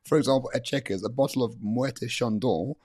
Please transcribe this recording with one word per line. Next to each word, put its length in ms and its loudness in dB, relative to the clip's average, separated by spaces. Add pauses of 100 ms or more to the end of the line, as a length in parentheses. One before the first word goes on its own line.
for 140 4
example, 340 2
at 100 0
Checkers, 400 -2
a 60 -2
bottle 340 0
of 120 -2
Moët 520 -2
Chandon 760 0